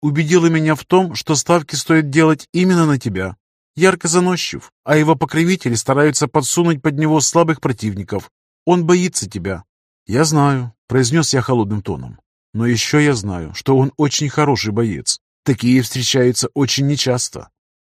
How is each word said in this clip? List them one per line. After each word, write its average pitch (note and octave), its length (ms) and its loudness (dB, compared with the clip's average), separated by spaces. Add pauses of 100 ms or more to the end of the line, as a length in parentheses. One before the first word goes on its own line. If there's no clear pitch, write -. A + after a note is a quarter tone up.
убедило D#3+ 460 2
меня D#3 300 2
в - 80 -12
том, F3+ 320 2
что - 180 -2
ставки E3 400 0
стоит D#3 360 0
делать D#3 420 2
именно F3 340 2
на C#3+ 120 2
тебя. F#2 380 -6 (380)
Ярко F3+ 320 2
заносчив, F3+ 640 -2 (140)
а D3+ 120 2
его D3+ 200 4
покровители D#3+ 580 0
стараются C#3+ 540 0
подсунуть D#3+ 520 0
под D3 180 -2
него D#3 220 2
слабых D#3+ 400 0
противников. G2+ 680 -6 (340)
Он F3 220 2
боится F3 420 0
тебя. F#2 360 -8 (420)
"Я B2+ 180 0
знаю", — C#3 480 0 (160)
произнес C3 440 0
я C3 100 0
холодным G#2+ 400 -2
тоном. B1+ 380 -10 (340)
"Но A2+ 120 -2
еще A#2+ 320 0
я D3 160 2
знаю, F#2 400 -8
что C3+ 220 0
он C3 200 2
очень D3 320 -2
хороший B2+ 440 0
боец. G#2 480 -4 (240)
Такие B2+ 380 2
встречаются B2 720 -2
очень C#3 320 -2
нечасто". C3 640 -4 (500)